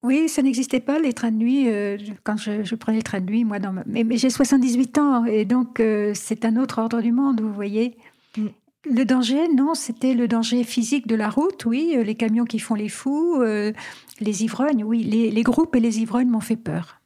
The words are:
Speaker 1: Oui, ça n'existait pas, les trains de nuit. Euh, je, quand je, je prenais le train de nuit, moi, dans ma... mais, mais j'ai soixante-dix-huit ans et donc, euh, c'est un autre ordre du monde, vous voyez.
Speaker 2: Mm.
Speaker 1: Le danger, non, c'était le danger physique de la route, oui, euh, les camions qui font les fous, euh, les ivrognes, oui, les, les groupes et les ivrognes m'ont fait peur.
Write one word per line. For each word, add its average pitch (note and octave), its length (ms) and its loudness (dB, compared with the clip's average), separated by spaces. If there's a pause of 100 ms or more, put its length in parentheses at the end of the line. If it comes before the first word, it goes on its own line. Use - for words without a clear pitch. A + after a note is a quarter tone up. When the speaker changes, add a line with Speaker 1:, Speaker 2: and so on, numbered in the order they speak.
Speaker 1:
Oui, C#4+ 260 2
ça D4+ 140 0
n'existait C4 380 0
pas, C#4+ 180 -2
les C#4 140 0
trains A#3 180 -2
de A3 60 0
nuit. B3 300 2
Euh, G3+ 300 -2
je, G#3 140 -12 (120)
quand G#3+ 140 -2
je, G#3+ 260 -4
je G3+ 120 -6
prenais A3 220 -2
le A3 60 -2
train G3 180 -4
de F#3 100 -4
nuit, A3+ 120 2
moi, G#3 140 -2
dans G3 160 -6
ma... F#3 140 -6
mais, A#3 160 -2
mais A3+ 140 0
j'ai C4 120 2
soixante-dix-huit B3+ 680 2
ans C4+ 260 4
et G#3+ 200 2
donc, A#3+ 340 0
euh, G#3 340 2
c'est A3 320 -6
un A3 120 2
autre C4 220 -2
ordre A3+ 220 0
du A#3 100 2
monde, B3+ 300 2
vous G#3+ 100 -2
voyez. G#3 460 -4 (400)
Speaker 2:
Mm. G#3+ 100 -2 (440)
Speaker 1:
Le B3 120 2
danger, B3+ 520 2
non, C#4 180 4
c'était C4 400 -2
le A#3+ 140 2
danger A#3 360 2
physique A#3+ 440 -2
de A3+ 80 0
la G#3+ 120 0
route, D#4 380 -2
oui, C#4+ 320 0
euh, A#3 60 2
les G#3+ 100 -2
camions A3+ 320 0
qui A#3 140 -4
font - 160 -4
les G#3 140 -4
fous, D4+ 520 0
euh, G#3+ 320 0 (460)
les G#3 240 -2
ivrognes, A#3 400 0
oui, A3+ 180 0
les, A3 300 0
les G#3+ 120 0
groupes C#4+ 320 2
et B3 40 4
les A3+ 220 2
ivrognes A#3+ 280 0
m'ont A3+ 100 2
fait A3 160 -2
peur. E3+ 500 -8